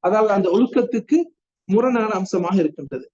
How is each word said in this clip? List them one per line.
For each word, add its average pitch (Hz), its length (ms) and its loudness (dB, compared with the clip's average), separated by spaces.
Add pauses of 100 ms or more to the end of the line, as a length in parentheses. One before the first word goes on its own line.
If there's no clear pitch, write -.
அதாவது 214 300 2
அந்த 196 160 0
ஒழுக்கத்துக்கு 240 680 0 (520)
முரணான 226 440 2
அம்சமாக 185 440 -2
இருக்கின்றது. 151 560 -4